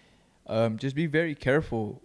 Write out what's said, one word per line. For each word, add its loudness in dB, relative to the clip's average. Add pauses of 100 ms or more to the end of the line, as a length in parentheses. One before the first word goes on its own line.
(460)
um, 0
just -4
be 0
very 0
careful 0